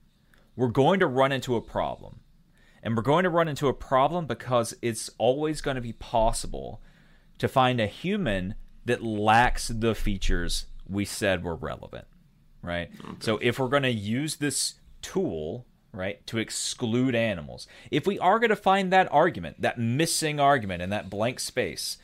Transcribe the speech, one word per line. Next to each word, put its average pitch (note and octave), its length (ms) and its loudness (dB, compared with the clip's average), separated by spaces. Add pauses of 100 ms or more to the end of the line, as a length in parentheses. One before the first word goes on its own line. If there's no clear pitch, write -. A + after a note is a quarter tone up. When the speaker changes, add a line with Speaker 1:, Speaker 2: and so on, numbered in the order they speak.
(560)
Speaker 1:
we're B2 120 0
going D3 320 4
to F#3 60 4
run C3 260 2
into B2+ 240 -2
a G#2+ 40 0
problem. C#2 600 -6 (600)
And A2+ 140 -2
we're A2+ 60 0
going D3+ 220 4
to F#3 60 2
run E3 180 2
into C#3+ 200 0
a A#2+ 60 2
problem D3+ 520 2
because A#2+ 560 -2
it's A#2 360 -4
always D3+ 420 0
gonna C3 200 -4
be A#2 120 -10
possible A2 920 -2 (560)
to A#2 100 0
find B2+ 320 2
a G#2+ 60 2
human G#2+ 680 -2 (300)
that A#2 180 0
lacks A2 680 4
the A2 260 0
features F#2 720 0 (200)
we G2 180 -2
said F#2+ 380 0
were F2 140 -4
relevant, B1+ 500 -10 (560)
right? F2 280 -6 (120)
Speaker 2:
Okay. - 180 -12
Speaker 1:
So A2 200 0
if A#2+ 180 0
we're C3 100 0
gonna C3+ 200 2
use A#2+ 480 -2
this - 380 -2 (280)
tool G#2+ 640 -4 (280)
right, G2 320 -8
to A2+ 120 -4
exclude A#2 760 -2
animals, F2 520 -4 (240)
if D3 160 0
we G3+ 120 0
are F#3+ 200 4
gonna A3 180 2
find F#3+ 360 2
that F#3 200 6
argument, C#3 500 2
that A#2 160 0
missing D3 600 0
argument A2 420 2
in F#2 80 -4
that G2+ 180 -4
blank A2 320 -2
space - 640 -4